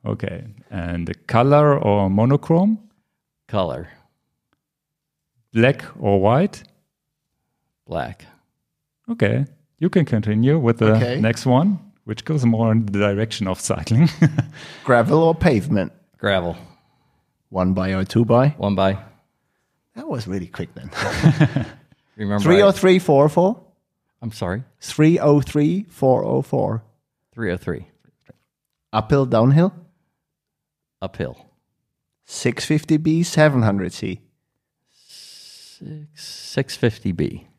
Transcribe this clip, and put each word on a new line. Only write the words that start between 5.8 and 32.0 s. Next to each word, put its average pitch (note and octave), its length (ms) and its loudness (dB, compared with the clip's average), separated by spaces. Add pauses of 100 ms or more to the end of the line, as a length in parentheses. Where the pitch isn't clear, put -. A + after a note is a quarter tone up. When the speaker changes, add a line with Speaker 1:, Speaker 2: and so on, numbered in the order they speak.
Speaker 1:
or G2+ 220 2
white? B2+ 420 0 (1200)
Speaker 2:
Black. D2+ 380 -10 (840)
Speaker 1:
Okay. C3 340 -2 (340)
You F3 120 -2
can E3+ 140 2
continue A2 540 0
with A#2 200 0
the A2 160 4
Speaker 3:
Okay. A2+ 260 0
Speaker 1:
next A2+ 260 -2
one, D#3 320 2 (260)
which A2 200 -12
goes D3+ 200 -2
more A2+ 280 2
in A2+ 140 2
the G2+ 120 -4
direction G#2 500 -2
of F#2 120 -6
cycling. A2 480 0 (380)
<laughs> - 380 -20
Speaker 3:
Gravel B2+ 380 4
or E3 120 2
pavement? A2 580 0 (260)
Speaker 2:
Gravel. F#2 380 -2 (960)
Speaker 3:
One F#2 240 0
by F#2+ 180 -2
or F#2+ 120 -2
two A#2+ 200 0
by? B2 340 2
Speaker 2:
One G2+ 160 -2
by. F#2+ 220 0 (1000)
Speaker 3:
That C#4 140 -16
was A#2+ 180 -8
really F#2 200 -8
quick - 280 -14
then. - 220 -18
Speaker 2:
<laughs> - 680 0 (500)
Remember G#2 260 -2
Speaker 3:
Three F3+ 200 6
Speaker 2:
I G3+ 40 8
Speaker 3:
or G3 60 6
three, F#3 260 4
four D3 260 4
or D#3 40 4
four? F3+ 320 0 (600)
Speaker 2:
I'm A2+ 100 -10
sorry? G2 300 -6 (180)
Speaker 3:
Three D#3+ 380 2
oh D3 220 2
three, D3+ 500 -2
four B2+ 340 0
oh B2+ 180 -2
four. A2 400 -4 (520)
Speaker 2:
Three A2 180 -4
oh F#2 40 -4
three. - 300 -8 (1040)
Speaker 3:
Uphill, C3+ 340 2
downhill? C3+ 460 4 (1300)
Speaker 2:
Uphill. E2+ 340 -10 (880)